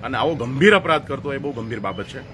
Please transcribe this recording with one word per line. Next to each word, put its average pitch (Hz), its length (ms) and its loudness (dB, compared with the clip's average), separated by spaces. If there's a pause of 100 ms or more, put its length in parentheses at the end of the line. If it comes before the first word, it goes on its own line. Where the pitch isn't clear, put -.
અને 123 140 -4
આવો 151 160 2
ગંભીર 135 400 4
અપરાધ 160 320 2
કરતો 139 220 -4
હોય 139 80 -4
એ 135 40 -6
બહુ 143 120 -4
ગંભીર 113 280 -6
બાબત 98 240 -4
છે. 135 140 -12 (160)